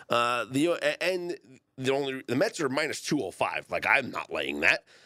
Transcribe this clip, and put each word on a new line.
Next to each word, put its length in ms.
Uh, 400
the, 180
uh, 140
a-, 200
and 360
the 160
only, 340
the 80
Mets 240
are 80
minus 320
two 220
oh 80
five. 400
Like, 160
I'm 240
not 200
laying 300
that. 240